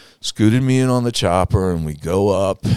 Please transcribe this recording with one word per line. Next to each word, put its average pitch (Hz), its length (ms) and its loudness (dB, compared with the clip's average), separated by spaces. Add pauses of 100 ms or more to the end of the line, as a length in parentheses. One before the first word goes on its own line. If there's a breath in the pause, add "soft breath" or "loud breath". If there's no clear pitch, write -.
(200 loud breath)
scooted 113 420 2
me 131 180 2
in 131 100 0
on 123 140 0
the 120 80 -2
chopper, 92 580 0
and 82 160 -4
we 76 80 -6
go 85 340 -2
up, 95 380 -2 (100)